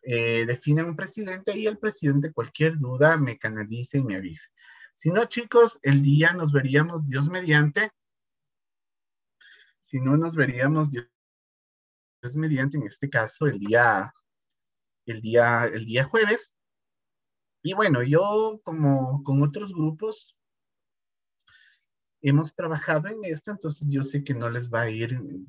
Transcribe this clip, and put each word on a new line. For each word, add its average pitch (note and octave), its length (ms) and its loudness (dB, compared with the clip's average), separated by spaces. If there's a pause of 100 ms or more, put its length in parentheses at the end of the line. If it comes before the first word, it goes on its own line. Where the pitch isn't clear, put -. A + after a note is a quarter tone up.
Eh, A#2 380 0
definen D3 400 0
un E3+ 120 -8
presidente F#3+ 600 -8
y G#3+ 100 -4
el G#3+ 120 -4
presidente D3+ 520 0
cualquier D3+ 460 -2
duda C#3 400 4
me B2 220 -2
canalice A2 580 -6
y C3+ 80 0
me G2+ 120 -4
avise. F2+ 340 -12 (420)
Si - 160 -4
no, G3+ 160 2
chicos, A#3 560 2
el C#3 220 4
día D3+ 320 4
nos E3 180 0
veríamos, D3 540 2
Dios C#3 240 -2
mediante. F3+ 600 2 (1900)
Si - 200 -6
no, C3 180 4
nos E3 180 -2
veríamos, C#3 540 2
Dios, A#2+ 160 -8 (1120)
Dios B2 160 -10
mediante, D3 400 0
en C#3 100 -4
este C#3 220 -6
caso, A#2+ 380 -2
el A2 120 0
día, G#2 540 2 (920)
el A2+ 160 -10
día, A#2 420 4
el A2 220 -4
día A#2+ 180 0
jueves. A3 500 0 (1080)
Y F3 100 -6
bueno, F#3+ 300 2
yo G#3 600 2
como C#3 640 0
con C#3 180 2
otros G3 300 -2
grupos E3 640 -6 (1900)
hemos D3 280 2
trabajado D#3+ 540 -4
en A3 160 -10
esto, D#3+ 260 -8
entonces D3+ 400 -8
yo C#3 120 -2
sé C#3 220 -4
que C#3 80 -4
no A#2+ 160 -4
les A#2+ 240 -6
va A2+ 100 0
a A2+ 80 -2
ir, A#2 280 -6 (300)